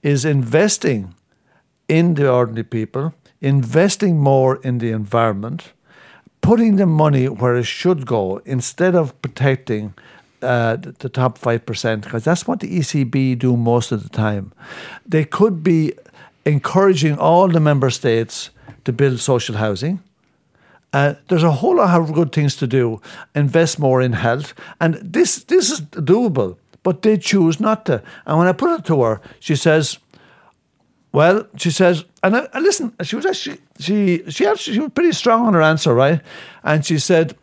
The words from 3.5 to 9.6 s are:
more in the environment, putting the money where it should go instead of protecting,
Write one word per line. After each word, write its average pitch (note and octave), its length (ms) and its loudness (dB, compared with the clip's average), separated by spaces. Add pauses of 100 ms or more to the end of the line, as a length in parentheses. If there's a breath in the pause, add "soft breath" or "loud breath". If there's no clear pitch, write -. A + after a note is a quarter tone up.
more C3 380 2
in B2 200 -4
the A#2 140 -4
environment, A2 800 -4 (680 soft breath)
putting A3+ 340 2
the G3 100 2
money D3+ 420 2
where A#2+ 280 -2
it A#2+ 100 -2
should D#3+ 400 -2
go G2+ 400 -4
instead E3+ 480 -2
of D#3+ 300 0
protecting, B2 720 -4 (480 soft breath)